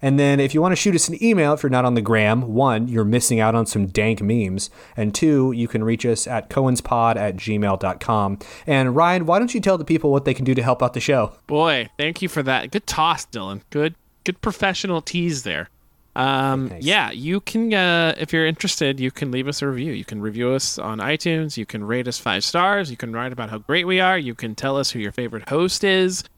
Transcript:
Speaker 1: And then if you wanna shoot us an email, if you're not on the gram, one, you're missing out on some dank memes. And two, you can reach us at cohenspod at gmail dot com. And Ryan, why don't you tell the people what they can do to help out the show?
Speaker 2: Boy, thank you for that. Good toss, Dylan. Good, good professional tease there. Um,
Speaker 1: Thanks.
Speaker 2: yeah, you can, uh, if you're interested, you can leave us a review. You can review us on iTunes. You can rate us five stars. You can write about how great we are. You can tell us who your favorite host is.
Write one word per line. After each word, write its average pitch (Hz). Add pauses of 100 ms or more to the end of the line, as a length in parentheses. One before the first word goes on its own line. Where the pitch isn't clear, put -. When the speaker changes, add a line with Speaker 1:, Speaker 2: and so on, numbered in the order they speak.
Speaker 1:
And 139
then 139
if 135
you 151
wanna 180
shoot 185
us -
an 165
email, 185
if 151
you're 139
not 127
on 123
the 120
gram, 110
one, 120
you're 113
missing 117
out 110
on 113
some 101
dank 107
memes. 101 (280)
And 107
two, 135
you 117
can 110
reach 113
us 120
at 120
cohenspod 120
at 101
gmail 104
dot 92
com. 101 (260)
And 131
Ryan, 175
why 170
don't 240
you 240
tell 190
the 156
people 160
what 139
they 135
can 135
do 131
to 127
help 127
out 123
the 127
show? 123 (140)
Speaker 2:
Boy, 147 (100)
thank 160
you 185
for 156
that. 131
Good 208
toss, 160
Dylan. 98 (100)
Good, 156 (300)
good -
professional 190
tease 170
there. 87 (460)
Um, 135
Speaker 1:
Thanks. 165
Speaker 2:
yeah, 170
you 165
can, 226
uh, 170
if -
you're 160
interested, 156
you 127
can 139
leave 131
us 143
a 143
review. 135
You 101
can 110
review 110
us 131
on 107
iTunes. 156
You 113
can 104
rate 120
us 120
five 101
stars. 185
You 120
can 117
write 120
about 120
how 110
great 170
we 185
are. 185
You 127
can 110
tell 139
us 139
who 127
your 104
favorite 113
host 175
is. 185 (140)